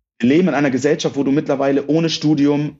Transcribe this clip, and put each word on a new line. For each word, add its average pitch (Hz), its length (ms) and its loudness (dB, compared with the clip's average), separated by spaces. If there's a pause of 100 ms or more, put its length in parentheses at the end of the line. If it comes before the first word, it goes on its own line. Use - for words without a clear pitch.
(200)
Wir 117 100 2
leben 170 200 4
in 139 40 0
einer 143 160 0
Gesellschaft, 143 460 -2
wo 139 80 -2
du 135 80 0
mittlerweile 139 560 0
ohne 160 220 0
Studium, 147 720 0